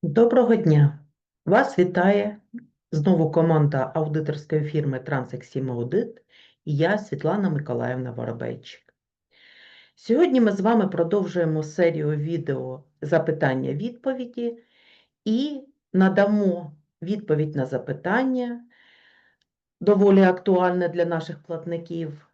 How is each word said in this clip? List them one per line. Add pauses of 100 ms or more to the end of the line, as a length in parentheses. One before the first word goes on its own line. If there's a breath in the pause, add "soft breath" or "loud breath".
Доброго
дня! (460)
Вас
вітає (500)
знову
команда
аудиторської
фірми
Трансексім
Аудит (440 soft breath)
і
я,
Світлана
Миколаївна
Воробейчик. (1000 soft breath)
Сьогодні
ми
з
вами
продовжуємо
серію
відео (180)
запитання-відповіді (640 soft breath)
і (320)
надамо (260)
відповідь
на
запитання, (1160 soft breath)
доволі
актуальне
для
наших
платників.